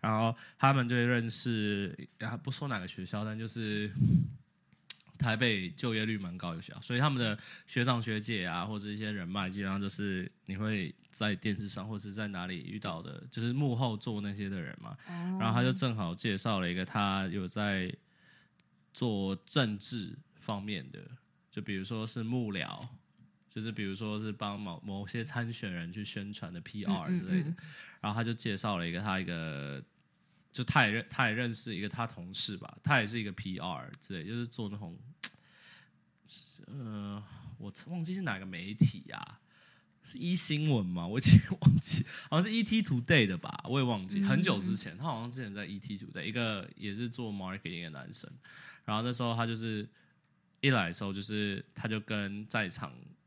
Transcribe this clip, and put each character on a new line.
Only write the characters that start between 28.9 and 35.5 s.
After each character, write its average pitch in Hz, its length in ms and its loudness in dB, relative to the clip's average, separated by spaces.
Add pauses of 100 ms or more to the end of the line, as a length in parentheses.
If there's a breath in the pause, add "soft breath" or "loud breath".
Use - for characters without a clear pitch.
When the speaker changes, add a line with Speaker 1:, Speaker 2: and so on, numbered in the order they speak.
Speaker 1:
个， 87 80 -2
他 98 200 0
一 92 60 -2
个， 71 580 -4 (680)
就 123 120 -4
他 135 220 6
也 104 60 4
认， 113 180 0
他 127 180 2
也 110 60 2
认 117 200 0
识 110 200 -6
一 92 80 -4
个 101 80 -4
他 117 160 -4
同 90 280 -10
事 98 220 -4
吧， - 280 -12
他 143 160 6
也 104 80 2
是 117 120 -2
一 110 40 -2
个 104 80 -4
P 92 260 -6
R 78 420 -6
之 - 180 -10
类， 78 100 -8
就 107 60 -6
是 120 120 -2
做 117 240 -6
那 104 80 -8
种， 87 200 -10 (1700 loud breath)